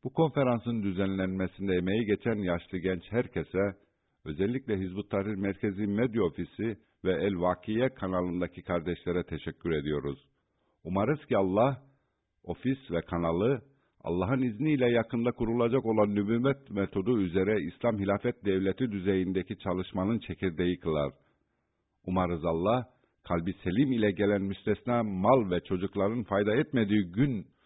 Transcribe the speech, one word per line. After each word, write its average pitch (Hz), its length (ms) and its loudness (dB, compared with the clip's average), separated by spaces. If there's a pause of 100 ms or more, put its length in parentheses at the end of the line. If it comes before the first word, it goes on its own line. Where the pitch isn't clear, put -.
Bu 135 100 -8
konferansın 123 680 0
düzenlenmesinde 95 920 -2
emeği 95 300 0
geçen 107 300 0
yaşlı 92 420 -2
genç 90 320 -2
herkese, 95 500 -2 (640)
özellikle 107 480 -2
Hizb-ut 95 360 -4
Tahrir 101 260 -2
Merkezi 98 520 -2
Medya 110 360 0
Ofisi 95 540 -4 (280)
ve 92 60 2
El 90 300 0
Vakiye 107 480 0
kanalındaki 90 720 -4
kardeşlere 87 600 -2
teşekkür 82 480 -6
ediyoruz. 71 480 -2 (640)
Umarız 104 420 -2
ki 117 120 0
Allah, 104 460 2 (600)
ofis 123 480 -6
ve 85 100 0
kanalı, 87 600 0 (420)
Allah'ın 92 380 0
izniyle 127 500 2
yakında 117 400 2
kurulacak 120 540 0
olan 107 300 2
nübüvvet 117 560 0
metodu 101 500 0
üzere 95 400 2
İslam 101 380 -2
Hilafet 101 460 0
Devleti 95 460 0
düzeyindeki 95 680 0
çalışmanın 92 600 -2
çekirdeği 90 600 -2
kılar. 73 340 -2 (920)
Umarız 90 400 0
Allah, 95 440 0 (340)
kalbi 87 300 -2 (100)
selim 120 280 2
ile 107 200 2
gelen 101 300 2
müstesna 107 600 -2
mal 104 480 2
ve 87 80 2
çocukların 98 640 -2
fayda 104 320 2
etmediği 107 560 0
gün 113 360 -2 (180)